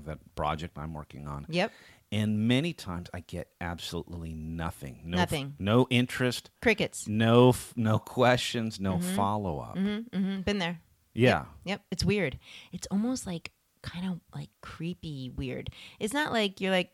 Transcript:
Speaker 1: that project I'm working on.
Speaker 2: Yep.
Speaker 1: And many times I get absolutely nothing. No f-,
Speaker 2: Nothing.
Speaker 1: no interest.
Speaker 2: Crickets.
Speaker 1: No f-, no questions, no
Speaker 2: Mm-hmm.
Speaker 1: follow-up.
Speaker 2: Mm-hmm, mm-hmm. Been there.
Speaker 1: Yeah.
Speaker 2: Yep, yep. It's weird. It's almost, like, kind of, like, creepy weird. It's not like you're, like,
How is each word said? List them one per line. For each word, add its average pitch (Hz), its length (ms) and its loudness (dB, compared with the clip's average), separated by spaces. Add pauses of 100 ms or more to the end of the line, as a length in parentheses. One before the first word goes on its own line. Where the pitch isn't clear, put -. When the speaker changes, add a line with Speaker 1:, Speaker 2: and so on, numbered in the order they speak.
Speaker 1:
that 78 120 -10 (180)
project 78 440 -4
I'm 80 160 -8
working 73 320 -14
on. 71 200 -10
Speaker 2:
Yep. 180 240 -2 (400)
Speaker 1:
And 107 360 2
many 139 260 2
times 87 400 -10
I 90 60 -8
get - 300 -10 (100)
absolutely 85 760 -8
nothing. 80 680 -8
No 85 140 -2
f-, - 20 6 (120)
Speaker 2:
Nothing. 143 280 -4
Speaker 1:
no 110 300 4
interest. 123 600 0 (120)
Speaker 2:
Crickets. - 460 0
Speaker 1:
No 113 420 8
f-, - 260 2
no 110 240 4
questions, 120 800 2
no 95 160 0
Speaker 2:
Mm-hmm. 90 200 -2
Speaker 1:
follow-up. 101 600 -2
Speaker 2:
Mm-hmm, 208 420 -4
mm-hmm. 190 240 -2
Been 202 180 0
there. 170 200 -4 (340)
Speaker 1:
Yeah. 110 260 6
Speaker 2:
Yep, 67 80 -10 (180)
yep. 196 160 -6 (100)
It's - 140 -4
weird. 185 340 0 (320)
It's - 180 -12
almost, 226 380 -2
like, 175 240 -10 (320)
kind 185 260 -8
of, 175 100 -6 (140)
like, 147 160 -10 (120)
creepy 156 720 -10
weird. 131 340 -6 (300)
It's 208 140 -2
not 294 180 0
like 208 300 0
you're, 190 100 0
like, 180 220 2